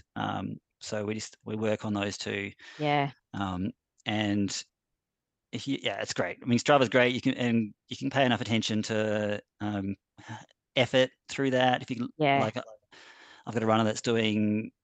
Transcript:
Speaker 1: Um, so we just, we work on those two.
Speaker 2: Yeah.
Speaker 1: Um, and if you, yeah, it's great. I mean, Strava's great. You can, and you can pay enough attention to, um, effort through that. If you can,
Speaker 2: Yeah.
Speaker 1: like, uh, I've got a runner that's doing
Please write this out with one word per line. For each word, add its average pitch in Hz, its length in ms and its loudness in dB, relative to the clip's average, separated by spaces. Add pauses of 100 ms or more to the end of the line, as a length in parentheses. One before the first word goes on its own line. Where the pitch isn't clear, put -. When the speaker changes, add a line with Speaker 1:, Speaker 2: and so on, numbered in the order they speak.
(180)
Speaker 1:
Um, 104 420 -4 (220)
so 107 240 -6
we 107 80 -4
just, - 320 -10
we 107 100 -6
work 107 300 -2
on 107 80 -2
those 101 240 -2
two. 101 340 -6 (260)
Speaker 2:
Yeah. 147 340 0 (220)
Speaker 1:
Um, 95 380 -4 (340)
and 104 580 -2 (920)
if - 140 -8
you, 135 140 -2
yeah, 104 200 -4
it's 107 120 -6
great. - 280 -4
I - 40 -16
mean, 120 140 2
Strava's 135 300 6
great. 123 260 4
You 117 60 -4
can, 131 140 0
and 113 380 0 (140)
you - 100 -10
can 135 120 -6
pay 135 160 2
enough 117 160 2
attention 110 420 0
to, 107 580 -2 (200)
um, 101 340 -4 (800)
effort 131 360 4 (180)
through 135 220 0
that. 127 300 4
If - 80 -12
you 123 60 -4
can, 117 220 -6
Speaker 2:
Yeah. 139 240 4
Speaker 1:
like, 110 160 -2
uh, 120 60 -8 (840)
I've 110 80 -8
got 110 100 0
a - 40 0
runner 110 160 6
that's 107 180 0
doing 107 680 2 (120)